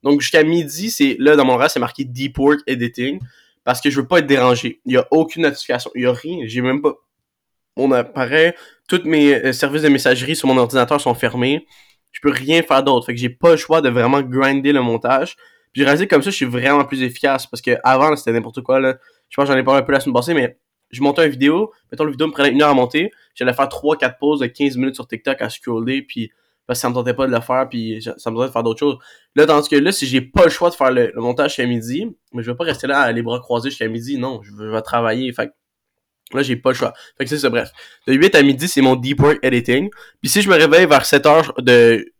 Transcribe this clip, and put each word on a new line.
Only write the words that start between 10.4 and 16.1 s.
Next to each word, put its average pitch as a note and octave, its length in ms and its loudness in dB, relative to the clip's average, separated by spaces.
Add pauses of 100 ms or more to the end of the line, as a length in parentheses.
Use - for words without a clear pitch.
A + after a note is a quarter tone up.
mon C3 80 2
ordinateur B2+ 440 0
sont A#2+ 140 -2
fermés. B2+ 520 -4 (440)
Je - 100 -20
peux D3 100 2
rien C#3+ 320 0
faire C3+ 200 2
d'autre. C3 240 0
Fait B2 80 -8
que A#2+ 60 -10
j'ai B2+ 80 -4
pas E3+ 240 2
le - 40 6
choix D#3+ 260 0
de C3+ 60 2
vraiment B2+ 340 2
grinder C3+ 500 0
le C#3 80 2
montage. B2 560 -2 (360)
Puis C#3 100 -2
j'ai - 20 2
réalisé D3+ 220 2
que F3+ 80 0